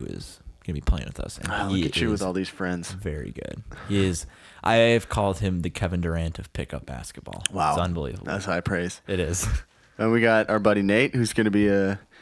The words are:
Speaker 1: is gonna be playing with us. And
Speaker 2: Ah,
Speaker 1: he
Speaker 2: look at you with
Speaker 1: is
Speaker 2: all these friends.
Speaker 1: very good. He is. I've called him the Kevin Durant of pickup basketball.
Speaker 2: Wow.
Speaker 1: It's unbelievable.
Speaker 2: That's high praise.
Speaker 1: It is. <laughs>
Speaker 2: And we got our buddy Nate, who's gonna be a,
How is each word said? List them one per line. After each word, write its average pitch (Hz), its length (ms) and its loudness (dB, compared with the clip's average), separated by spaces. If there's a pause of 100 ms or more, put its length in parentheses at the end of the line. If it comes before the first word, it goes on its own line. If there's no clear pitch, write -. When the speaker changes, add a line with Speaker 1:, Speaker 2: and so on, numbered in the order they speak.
Speaker 1:
is - 340 -12 (240)
gonna 85 100 -6
be 71 60 -4
playing - 260 0
with - 140 -12
us. - 160 -8
And - 140 -8
Speaker 2:
Ah, - 180 -2
Speaker 1:
he 95 140 2
Speaker 2:
look 76 80 0
at - 100 -6
you 117 80 2
with 107 60 2
Speaker 1:
is 98 80 -2
Speaker 2:
all 92 100 0
these 92 160 0
friends. 90 440 -4
Speaker 1:
very 78 380 -6
good. 50 320 -10 (280)
He 101 160 4
is. 87 180 0 (400)
I've 117 460 6
called 101 300 0
him 92 200 0
the 82 80 -2
Kevin 87 320 -2
Durant 82 380 -2
of - 160 -14
pickup - 320 -8
basketball. - 560 -12 (100)
Speaker 2:
Wow. 82 200 0
Speaker 1:
It's 82 80 0
unbelievable. 82 440 -4
Speaker 2:
That's 95 220 -6
high 87 160 -2
praise. 90 440 -4
Speaker 1:
It 95 140 -2
is. 87 320 -2
<laughs> - 40 0 (420)
Speaker 2:
And 110 120 2
we 117 120 4
got 113 260 4
our 110 100 2
buddy 104 220 4
Nate, 104 340 4
who's 117 200 0
gonna 107 160 4
be 104 180 4
a, 98 320 2 (220)